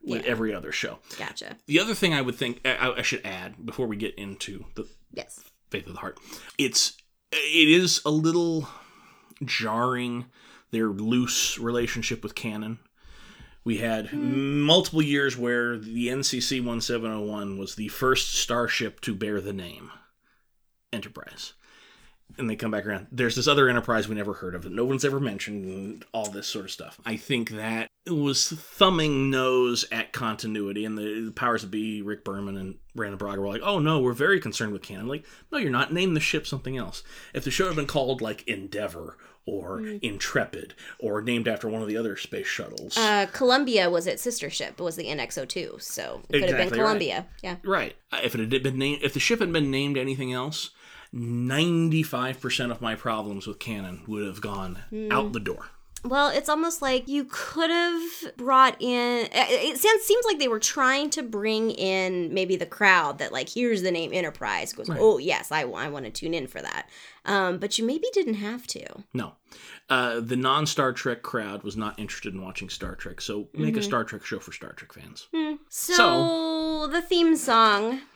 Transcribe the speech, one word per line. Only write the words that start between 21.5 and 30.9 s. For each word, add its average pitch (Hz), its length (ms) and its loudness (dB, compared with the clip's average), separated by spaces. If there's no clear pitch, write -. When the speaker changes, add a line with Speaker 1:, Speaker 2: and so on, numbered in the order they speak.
Speaker 1:
And 123 100 -2
they 110 60 0
come 110 160 -4
back 104 160 -2
around. 101 240 -4
There's 120 240 0
this 127 140 2
other 143 200 8
Enterprise 113 400 2
we 110 60 -4
never 104 200 -2
heard 90 200 -8
of 87 80 -8
that 90 100 -10
no 113 120 2
one's 131 200 0
ever 139 140 2
mentioned 104 460 -4
and 98 480 -10
all 107 180 -4
this 98 160 -8
sort 98 180 -6
of 95 60 -12
stuff. - 340 -14
I 113 120 -2
think 117 340 -2
that 113 400 -4
it 180 60 -2
was 143 400 2
thumbing 156 800 4
nose 127 600 4
at 113 220 -4
continuity, 107 720 -4
and 110 120 -4